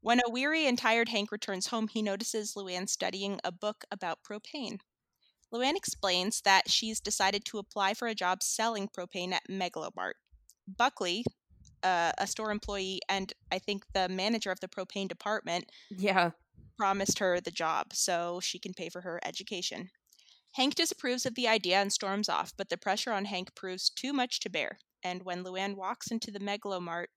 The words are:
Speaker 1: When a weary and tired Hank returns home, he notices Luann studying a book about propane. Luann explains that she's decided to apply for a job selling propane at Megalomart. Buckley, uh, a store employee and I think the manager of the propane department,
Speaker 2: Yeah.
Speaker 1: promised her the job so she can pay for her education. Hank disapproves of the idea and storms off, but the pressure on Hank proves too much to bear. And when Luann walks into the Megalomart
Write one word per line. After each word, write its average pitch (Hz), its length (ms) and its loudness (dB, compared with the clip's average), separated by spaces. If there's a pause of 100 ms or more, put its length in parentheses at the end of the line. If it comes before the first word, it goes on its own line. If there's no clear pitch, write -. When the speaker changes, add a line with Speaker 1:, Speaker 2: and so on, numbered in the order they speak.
Speaker 1:
When 240 240 6
a 240 40 2
weary 294 380 2
and 247 100 4
tired 233 320 4
Hank 214 220 0
returns 196 360 -4
home, 220 200 0
he 220 140 -2
notices 208 540 -2
Luann 185 340 -6
studying 196 540 -2
a 180 80 -2
book 208 400 -6
about 185 280 -6 (100)
propane. 214 500 -8 (720)
Luann 254 220 2
explains 185 640 0
that 190 280 6
she's 220 300 0
decided 202 460 0
to - 120 -6
apply 202 360 0
for 233 140 -4
a 226 80 -2
job 185 280 0
selling 220 440 0
propane 180 460 -4
at - 160 -2
Megalomart. 175 640 -4 (540)
Buckley, 196 580 2 (560)
uh, 170 360 4
a 196 100 0
store 220 240 -4
employee 196 480 -2 (100)
and 190 240 -2 (180)
I 180 60 0
think 196 260 -4 (100)
the 185 160 2
manager 196 420 0
of 185 80 -4
the 185 80 -8
propane 196 400 -6
department, 180 580 -2 (240)
Speaker 2:
Yeah. 185 420 4 (460)
Speaker 1:
promised 196 420 2
her 180 220 4
the 180 100 -8
job 160 420 0
so 175 480 0
she - 180 -4
can 185 140 -8
pay 170 160 -8
for 180 120 -12
her 175 240 -6
education. 185 640 -6 (640)
Hank 269 220 2
disapproves 254 500 0
of 240 100 -2
the 247 120 2
idea 196 320 4
and 202 140 2
storms 202 340 0
off, - 300 0
but 190 120 -4
the - 80 -2
pressure 208 340 0
on 202 140 0
Hank 185 300 -6
proves 185 340 -2
too 262 240 -4
much 254 280 0
to 220 80 -6
bear. 160 300 -4 (240)
And 180 200 -4
when 180 200 -4
Luann 190 320 -4
walks 196 360 -6
into 226 200 -4
the 202 80 -8
Megalomart 185 680 -4 (120)